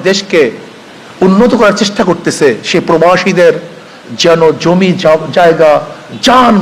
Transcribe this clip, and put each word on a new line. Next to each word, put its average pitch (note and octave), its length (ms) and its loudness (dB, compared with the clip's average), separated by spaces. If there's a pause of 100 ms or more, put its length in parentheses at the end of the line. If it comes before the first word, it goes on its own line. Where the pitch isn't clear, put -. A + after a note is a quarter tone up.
দেশকে F3 480 0 (720)
উন্নত G3+ 340 2
করার G#3+ 180 2
চেষ্টা G3+ 320 -4
করতেছে, D#3 500 -2 (100)
সেই F3+ 160 -2
প্রবাসীদের F3 720 2 (680)
যেন E3 220 2 (200)
জমি F3+ 320 0
জা-, D#3+ 400 -2
জায়গা D#3+ 480 2 (420)
জান A#3+ 400 2